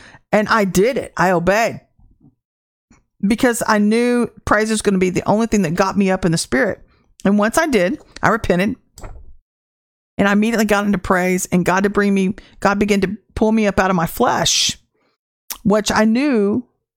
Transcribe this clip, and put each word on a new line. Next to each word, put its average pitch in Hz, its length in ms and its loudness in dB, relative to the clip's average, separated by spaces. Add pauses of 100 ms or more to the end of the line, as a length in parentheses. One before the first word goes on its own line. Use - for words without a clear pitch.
(320)
And 208 180 0
I 214 160 2
did 196 320 0
it. - 180 -10
I 180 160 0
obeyed. 185 500 0 (1400)
Because 226 460 0
I 214 100 2
knew 233 500 2 (180)
praise 220 260 0
is 214 100 -2
gonna 196 160 0
be 185 140 0
the - 180 -4
only 214 180 0
thing 208 140 2
that 170 140 -2
got 190 220 0
me 196 120 2
up 190 160 -2
in 170 60 2
the 165 60 -2
spirit. 240 440 -2 (420)
And 202 140 2
once 208 200 2
I 330 100 2
did, 220 320 0 (240)
I - 60 2
repented. 208 480 0 (1400)
And 196 100 2
I 202 40 0
immediately 214 340 0
got 208 200 0
into 202 120 0
praise, 185 500 -2
and 175 180 0
God 190 180 0
to 202 60 2
bring 202 240 0
me, 190 220 0 (260)
God 202 180 0
began 202 220 2
to 196 160 0 (160)
pull 220 180 0
me 220 160 2
up 196 120 -2
out 190 100 2
of 185 80 0
my 165 100 0
flesh, - 720 -2 (840)
which 208 280 0
I 202 140 2
knew 226 600 0 (320)